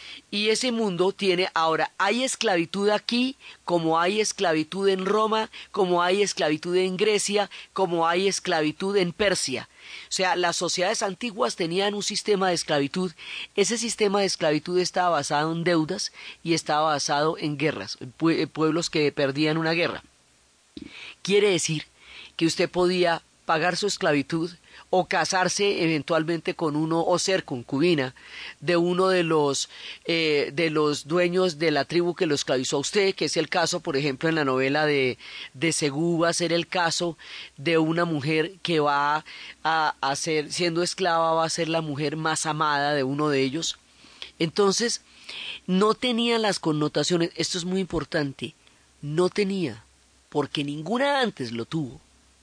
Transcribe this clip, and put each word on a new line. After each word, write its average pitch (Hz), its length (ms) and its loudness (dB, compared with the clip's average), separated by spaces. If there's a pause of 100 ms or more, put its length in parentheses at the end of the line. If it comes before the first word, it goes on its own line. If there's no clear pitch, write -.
(300)
Y 208 200 0
ese 226 240 0
mundo 190 400 0
tiene, 185 400 0
ahora, 160 440 0
hay 214 260 0
esclavitud 202 640 0
aquí, 240 480 -2 (260)
como 160 340 0
hay 190 220 0
esclavitud 190 720 0
en 190 160 0
Roma, 214 440 0 (220)
como 175 320 2
hay 190 180 2
esclavitud 170 540 0
en 185 220 0
Grecia, 202 520 0 (220)
como 170 380 2
hay 185 180 2
esclavitud 180 680 0
en 180 160 2
Persia. 175 560 -2 (400)
O - 20 -20
sea, 185 240 0
las 175 220 0
sociedades 185 440 -2
antiguas 208 540 -4
tenían 190 380 0
un 202 100 -4
sistema 196 460 0
de 175 60 2
esclavitud. 156 580 -2 (420)
Ese 202 220 2
sistema 214 420 0
de 196 60 2
esclavitud 170 540 0
estaba 180 320 0
basado 151 420 0
en 170 100 -2
deudas 170 480 0 (320)
y 165 120 0
estaba 156 340 2
basado 151 480 2
en 151 200 -4
guerras, 135 440 -2
en 127 100 -12
pue-, 156 380 0
pueblos 156 400 0
que 151 240 0
perdían 151 440 0
una 160 140 0
guerra. 165 320 -2 (1160)
Quiere 202 300 4
decir 156 340 -2 (500)
que 165 100 2
usted 165 240 0
podía 175 540 2 (240)
pagar 170 300 0
su 208 100 -2
esclavitud 165 640 0 (380)
o 180 160 2
casarse 185 800 0
eventualmente 160 720 0
con 151 220 -2
uno 160 260 0
o 175 160 2
ser 190 280 0
concubina 135 680 0 (460)
de 165 160 0
uno 175 320 2
de 185 160 4
los, 151 460 2 (340)
eh, 156 500 0
de 160 160 0
los 151 380 0
dueños 175 520 0
de 160 120 2
la 139 140 2
tribu 170 280 0
que 180 120 -2
lo 147 100 2
esclavizó 135 400 0
a 143 60 0
usted, 196 340 0
que 165 100 -2
es 151 120 -2
el 156 100 0
caso, 170 320 0
por 160 160 -4
ejemplo, 139 320 0
en 165 80 2
la 156 80 2
novela 135 420 2
de, 135 320 2 (360)
de 156 180 -2
Segú, 160 480 0
va 170 100 2
a 170 40 0
ser 165 180 -2
el 170 160 0
caso 175 500 -2 (380)
de 160 220 2
una 165 260 2
mujer 160 500 0 (100)
que 165 180 2
va 147 420 2 (400)
a, 156 380 2
a 139 160 0
ser, 156 340 -2
siendo 175 320 0
esclava, 165 500 0
va 165 120 2
a 165 40 -2
ser 165 200 -2
la 165 120 0
mujer 151 360 -4
más 160 280 -2
amada 151 480 0
de 143 100 0
uno 143 260 0
de 135 140 2
ellos. 143 340 -4 (640)
Entonces, 202 640 0 (640)
no 196 280 4
tenía 233 420 0
las 214 220 0
connotaciones, 156 760 0
esto - 220 -4
es 165 60 -6
muy 185 160 -2
importante, 156 760 -4 (460)
no 156 280 0
tenía, 190 540 -2 (460)
porque 143 360 -2
ninguna 233 560 -2
antes 139 300 -4
lo 117 140 -6
tuvo, 151 360 -6 (420)